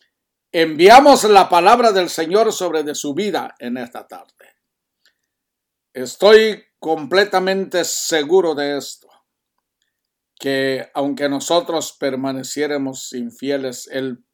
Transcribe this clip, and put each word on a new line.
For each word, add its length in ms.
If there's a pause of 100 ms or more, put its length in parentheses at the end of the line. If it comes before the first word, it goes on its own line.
(520)
enviamos 760
la 240
palabra 420
del 180
Señor 420
sobre 320
de 120
su 180
vida 460
en 180
esta 300
tarde. 260 (1600)
Estoy 720 (120)
completamente 1040
seguro 720
de 220
esto, 320 (1300)
que 540
aunque 360
nosotros 640
permaneciéramos 1200
infieles, 760
Él 360 (100)